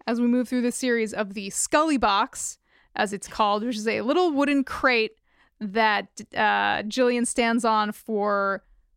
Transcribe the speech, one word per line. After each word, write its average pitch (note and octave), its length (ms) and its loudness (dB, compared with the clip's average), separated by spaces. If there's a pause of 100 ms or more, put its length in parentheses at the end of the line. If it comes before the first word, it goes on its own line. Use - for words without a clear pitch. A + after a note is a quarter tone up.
as A#3 160 -2
we A#3+ 60 2
move A#3+ 200 2
through B3 140 -2
the A#3+ 100 0
series A#3 420 -2
of G3+ 200 -4
the G3 160 -8
Scully D4+ 480 2
box, G#3 600 0 (360)
as G#3 180 -2
it's F#3+ 140 -10
called, G#3 360 0
which A#3+ 140 -4
is G#3+ 100 -4
a A3 140 0
little D#4+ 300 2
wooden C#4+ 320 2
crate A#3+ 500 0 (460)
that, G#3 640 0 (140)
uh, G3+ 480 2
Gillian A#3+ 420 0
stands A#3 400 0
on G#3+ 260 2
for, G3+ 720 -2 (320)